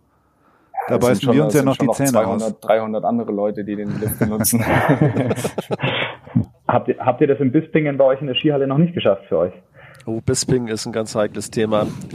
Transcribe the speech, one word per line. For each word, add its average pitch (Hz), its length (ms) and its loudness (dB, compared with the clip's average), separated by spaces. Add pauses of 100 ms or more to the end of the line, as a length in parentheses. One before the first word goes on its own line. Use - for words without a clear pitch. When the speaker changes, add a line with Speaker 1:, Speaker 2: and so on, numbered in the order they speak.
(720)
Speaker 1:
Ja, - 60 -8 (100)
Speaker 2:
Da 123 100 2
Speaker 1:
das 123 60 2
sind 120 40 4
Speaker 2:
beißen 110 140 2
Speaker 1:
schon, 127 120 2
Speaker 2:
wir 143 100 4
uns 107 80 0
Speaker 1:
das - 20 -
Speaker 2:
ja 147 60 4
Speaker 1:
sind 131 40 2
Speaker 2:
noch 135 120 2
Speaker 1:
schon - 60 -2
Speaker 2:
die 139 40 2
Speaker 1:
noch 113 80 2
Speaker 2:
Zähne 139 160 0
Speaker 1:
zweihundert, 110 420 0
Speaker 2:
aus. - 60 -20
Speaker 1:
dreihundert 110 460 -2
andere 113 260 -2
Leute, 104 340 -2
die 104 100 -6
den 104 240 -6
Lift 104 200 -4
benutzen. 110 440 0
Speaker 3:
<laughs> 110 100 0 (1900)
Habt 120 200 2
ihr, 123 120 0
habt 123 220 0
ihr 151 60 6
das 139 120 2
in 135 120 2
Bispingen 156 460 0
bei 135 80 6
euch 131 160 2
in 151 60 -6
der 127 80 -4
Skihalle 143 320 0
noch 135 100 -2
nicht 170 160 4
geschafft 117 340 0
für 90 120 0
euch? 90 140 0 (520)
Speaker 4:
Oh, 113 160 -4
Bispingen 127 460 0
ist 107 180 -6
ein 123 60 -8
ganz 110 240 -4
heikles 104 360 -2
Thema. 107 360 0 (280)